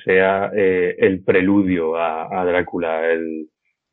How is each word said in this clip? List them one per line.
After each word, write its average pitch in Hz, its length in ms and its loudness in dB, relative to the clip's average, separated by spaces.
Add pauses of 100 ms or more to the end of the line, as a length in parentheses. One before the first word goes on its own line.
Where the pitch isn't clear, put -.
sea, 95 520 2
eh, 92 420 0
el 95 240 2
preludio 92 720 2
a, 82 440 -4
a 90 40 -2
Drácula, 85 640 -2
el, 80 420 -4 (420)